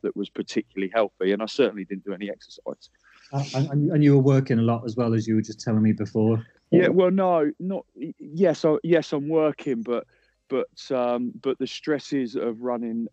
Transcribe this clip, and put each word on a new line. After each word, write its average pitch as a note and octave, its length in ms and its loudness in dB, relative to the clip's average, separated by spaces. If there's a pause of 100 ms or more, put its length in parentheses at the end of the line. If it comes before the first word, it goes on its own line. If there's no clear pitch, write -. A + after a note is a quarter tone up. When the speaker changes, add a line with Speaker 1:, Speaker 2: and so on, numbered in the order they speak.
Speaker 1:
that G#2 120 -4
was G2+ 140 -6
particularly G2 640 -6
healthy, G2+ 400 0
and G#2 100 -2
I G#2+ 40 -4
certainly G#2 380 -2
didn't F#2+ 200 -12
do G2 80 -8
any G2 160 -10
exercise. - 600 -14 (420)
Speaker 2:
Uh, C#3 120 -4 (120)
and, C#3 140 -2
and, D3 220 0
and D3+ 120 4
you C#3+ 120 8
were C3+ 80 6
working C3+ 340 4
a A2+ 60 2
lot A#2 220 0
as A2 100 -8
well, A#2 180 0
as A2 140 0
you A2 80 2
were A2 60 4
just G#2+ 180 -12
telling A2 240 0
me A2 80 4
before. A2 520 0 (280)
Speaker 1:
Yeah, F3 160 6
well, F3+ 240 4
no, F3+ 480 2
not F#3 340 -6
y-, D3+ 240 -12
yes, D#3+ 480 0
I, D#3 180 4
yes, E3 300 2
I'm C#3+ 160 -2
working, D3 540 0
but, A#2+ 240 -4 (420)
but, - 400 -6
um, B2 440 -2 (100)
but C3 160 -2
the C3 80 -4
stresses C3+ 680 -4
of A#2 260 -6
running, A#2 520 -4